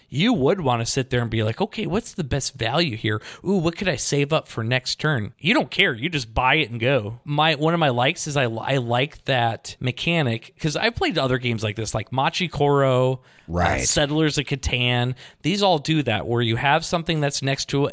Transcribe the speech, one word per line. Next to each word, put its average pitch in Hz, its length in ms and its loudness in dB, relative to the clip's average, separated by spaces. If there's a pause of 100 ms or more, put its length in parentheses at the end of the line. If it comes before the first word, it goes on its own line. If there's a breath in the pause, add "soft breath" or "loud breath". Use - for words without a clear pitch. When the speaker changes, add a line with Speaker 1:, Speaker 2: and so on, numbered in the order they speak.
(100)
Speaker 1:
you 190 220 2
would 175 280 2
wanna 120 260 0
sit - 240 -2
there 123 100 2
and 117 100 -2
be 113 120 0
like, 107 180 -2
"Okay, 214 260 -4
what's 180 280 -4
the 170 100 -4
best 135 300 -2
value 123 420 -2
here? 107 240 -2 (260 loud breath)
Ooh, 202 100 2
what 170 200 0
could 190 120 -4
I 143 80 0
save 147 360 0
up 151 160 0
for - 160 -6
next 127 360 -2
turn?" 135 380 0
You 170 160 2
don't 214 160 0
care. 180 220 2
You 120 160 -4
just 123 240 -6
buy 127 220 2
it 139 160 0
and 117 100 -8
go. 117 440 0
My, 151 320 2
one 160 180 0
of 170 60 2
my 147 100 4
likes 127 360 0
is 147 100 -4
I, 139 80 2
I 117 340 -2
like 123 480 -2
that 117 540 -2
mechanic 127 800 -2
'cause 151 180 -2
I've 233 180 0
played 277 240 -2
other 131 180 2
games 120 260 -2
like 104 140 -2
this, 110 180 -4
like 107 180 -6
Machi 151 360 0
Koro, 135 640 2
uh, - 20 -6 (340 soft breath)
Speaker 2:
Right. 175 380 2
Speaker 1:
Settlers 151 500 2
of 139 60 0
Catan. 123 680 0 (280 loud breath)
These 196 200 0
all 185 160 4
do 156 240 0
that 107 240 -2
where 120 160 0
you 113 140 2
have 143 280 2
something 165 360 -2
that's 143 220 0
next 135 280 -2
to 139 220 2